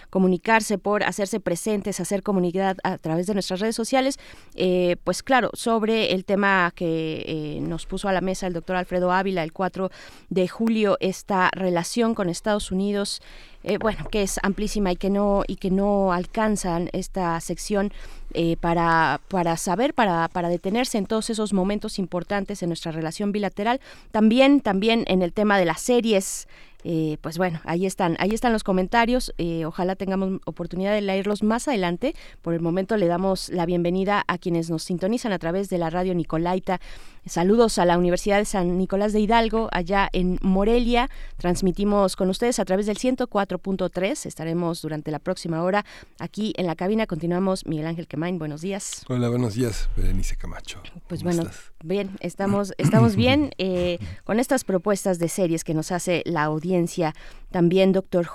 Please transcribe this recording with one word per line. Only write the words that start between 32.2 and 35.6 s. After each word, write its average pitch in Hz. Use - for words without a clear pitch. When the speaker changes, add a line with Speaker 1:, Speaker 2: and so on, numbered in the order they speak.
Speaker 1:
Por 170
el 165
momento 185
le 185
damos 185
la 170
bienvenida 180
a 175
quienes 165
nos 160
sintonizan 202
a 180
través 185